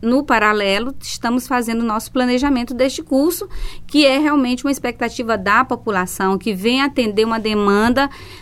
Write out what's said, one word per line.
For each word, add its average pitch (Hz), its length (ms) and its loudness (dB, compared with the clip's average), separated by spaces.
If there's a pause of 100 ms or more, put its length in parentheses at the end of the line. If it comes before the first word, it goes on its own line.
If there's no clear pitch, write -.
no 247 220 2
paralelo, 214 720 2
estamos - 480 -4
fazendo 233 360 -2
o - 20 -2
nosso 220 260 -4
planejamento 247 640 0
deste 262 300 0
curso, 330 440 0 (400)
que 285 200 4
é 269 100 4
realmente 277 480 0
uma 277 60 0
expectativa 233 680 -4
da 202 260 2
população, 196 760 -2
que 214 160 -2
vem 233 260 0
atender 226 460 0
uma 226 120 -2
demanda 214 720 2 (340)